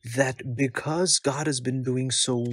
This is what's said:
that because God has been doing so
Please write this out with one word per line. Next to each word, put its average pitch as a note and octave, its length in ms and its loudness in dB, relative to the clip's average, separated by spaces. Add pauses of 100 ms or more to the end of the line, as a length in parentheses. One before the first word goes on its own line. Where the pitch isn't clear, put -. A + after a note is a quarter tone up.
(160)
that C3 400 0
because D3+ 600 0
God C#3+ 280 0
has C3+ 140 0
been B2+ 220 -2
doing C3 280 0
so B2 320 0 (100)